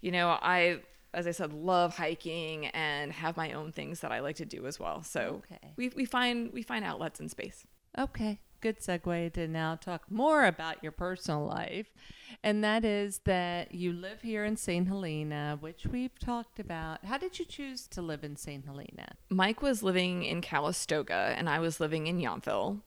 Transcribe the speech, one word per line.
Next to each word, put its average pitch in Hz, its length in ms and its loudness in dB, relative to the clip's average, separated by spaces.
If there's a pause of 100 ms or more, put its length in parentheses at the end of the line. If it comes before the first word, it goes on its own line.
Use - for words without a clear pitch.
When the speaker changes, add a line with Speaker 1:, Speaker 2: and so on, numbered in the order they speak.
Speaker 1:
you 180 100 0
know, 175 280 4
I, 175 420 4 (340)
as 175 100 0
I 170 60 0
said, 165 220 -4
love 175 440 4
hiking 160 680 -4
and 147 440 -2
have 165 260 -2
my 160 160 -2
own 156 180 -6
things 156 300 -8
that - 100 -4
I 113 80 0
like 143 160 -4
to 160 100 -8
do - 220 -8
as 147 120 -8
well. 85 220 -4
So 139 400 -4 (100)
Speaker 2:
Okay. - 260 -18
Speaker 1:
we, 247 180 -2
we 269 100 0
find, 240 480 0
we 247 80 -6
find 220 240 -4
outlets 165 340 -4
in 151 80 -8
space. - 380 -10 (320)
Speaker 2:
Okay. 214 420 -2 (200)
Good 220 200 -2
segue 170 540 -2
to 170 140 -2
now 160 280 0
talk 170 340 -8
more 277 360 6
about 160 360 2
your 156 100 -6
personal 170 540 -2
life. - 460 -4 (520)
And 214 200 4
that 214 200 4
is 202 420 2
that 175 500 2
you 175 180 0
live 190 280 -8
here 220 220 -2
in 214 140 0
Saint 180 300 2
Helena, 151 720 -2
which 156 260 -10
we've 247 320 -2
talked 233 420 -6
about. 160 460 -8
How 247 140 -4
did 370 180 -4
you 349 80 -4
choose 277 440 -10
to - 120 -6
live 156 220 -4
in 147 120 -6
Saint 143 300 -10
Helena? - 440 -12 (200)
Speaker 1:
Mike 190 320 6
was 254 220 4
living 180 400 4
in - 180 0
Calistoga 147 960 2
and 170 100 0
I 151 120 2
was 165 200 0
living 156 280 0
in 175 120 2
Yountville. 123 680 -2